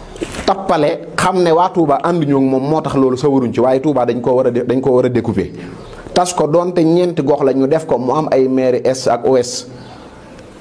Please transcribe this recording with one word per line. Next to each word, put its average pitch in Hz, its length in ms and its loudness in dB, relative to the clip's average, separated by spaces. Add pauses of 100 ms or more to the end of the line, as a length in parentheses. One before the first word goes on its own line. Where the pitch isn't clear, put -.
(460)
tappale 185 600 0 (100)
xam 185 240 2
ne 165 100 4
waa 175 220 4
Touba 147 300 2
ànduñu 156 340 0
ak 135 60 2
moom 131 260 0
moo 156 120 0
tax 139 140 -6
loolu 131 220 2
sawaruñ 131 340 2
ci, - 80 -2
waaye 131 220 4
Touba 135 240 0
dañ 120 160 -2
koo 127 140 0
war 127 120 2
a 120 40 0
dé-, 120 160 0
dañ 127 140 0
koo 135 160 2
war 127 80 4
a 123 40 2
découper. 107 420 -2 (640)
Tas 180 180 2
ko 156 140 0
doonte 175 380 0
ñeenti 165 400 2
gox - 200 0
la 131 100 2
ñu 135 120 0
def 156 220 0
ko, 135 100 0
mu 123 160 -2
am 156 180 -2
ay 131 160 2
maire 127 380 0
est 127 220 -2
ak 123 200 0
ouest. 127 400 0 (920)